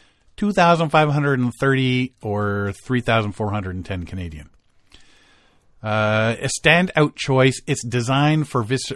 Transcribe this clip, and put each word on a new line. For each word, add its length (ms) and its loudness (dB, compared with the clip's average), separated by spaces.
Two 180 -2
thousand 360 4
five 220 4
hundred 300 0
and 200 0
thirty 600 0
or 500 -2
three 180 0
thousand 300 0
four 200 -4
hundred 240 -6
and 80 -8
ten 220 -8
Canadian. 420 -12
Uh, 580 0
a 80 -4
standout 560 2
choice. 500 2
It's 180 -4
designed 640 0
for 140 -2
vis-, 340 -4